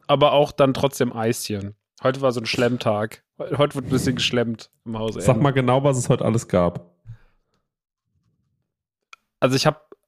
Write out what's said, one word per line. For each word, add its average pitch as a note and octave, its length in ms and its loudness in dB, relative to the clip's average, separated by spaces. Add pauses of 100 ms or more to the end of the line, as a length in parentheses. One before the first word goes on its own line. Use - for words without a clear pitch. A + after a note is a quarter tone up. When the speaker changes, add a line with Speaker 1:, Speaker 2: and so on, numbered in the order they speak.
Speaker 1:
aber C#3+ 260 4
auch C#3+ 200 4
dann C3+ 200 2
trotzdem B2+ 400 -2
Eischen. G#2+ 600 -4 (280)
Heute C3 200 0
war C3 100 2
so A#2+ 80 -4
ein A2 60 -8
Schlemmtag. A#2 760 -2 (140)
Heute D3 380 -2
wird B2+ 100 -6
ein - 40 -8
bisschen C3 260 0
geschlemmt A#2 540 -4 (160)
im A2+ 120 -8
Hause A2 220 -6
Speaker 2:
Sag B2+ 160 4
Speaker 1:
N. A2+ 60 0
Speaker 2:
mal C#3+ 100 4
genau, B2+ 320 2
was C3+ 140 2
es A#2+ 100 -6
heute B2+ 160 2
alles A2+ 240 0
gab. - 440 0 (2500)
Speaker 1:
Also C3 160 2
ich - 100 0
hab - 240 -4 (180)